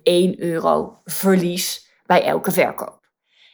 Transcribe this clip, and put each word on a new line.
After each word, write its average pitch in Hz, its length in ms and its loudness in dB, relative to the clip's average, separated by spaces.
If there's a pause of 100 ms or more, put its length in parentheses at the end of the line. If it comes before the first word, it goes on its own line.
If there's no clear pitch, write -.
één 180 400 2
euro 165 600 -2
verlies 185 840 -2 (180)
bij 180 200 4
elke - 260 -2
verkoop. - 500 -4 (520)